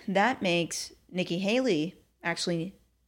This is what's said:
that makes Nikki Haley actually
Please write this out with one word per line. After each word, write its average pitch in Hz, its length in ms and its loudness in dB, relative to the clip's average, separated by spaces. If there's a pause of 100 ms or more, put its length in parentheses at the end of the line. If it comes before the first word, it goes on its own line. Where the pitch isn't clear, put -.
that 202 340 2
makes 170 500 0 (200)
Nikki 175 280 -2
Haley 190 560 0 (280)
actually 170 520 -4 (320)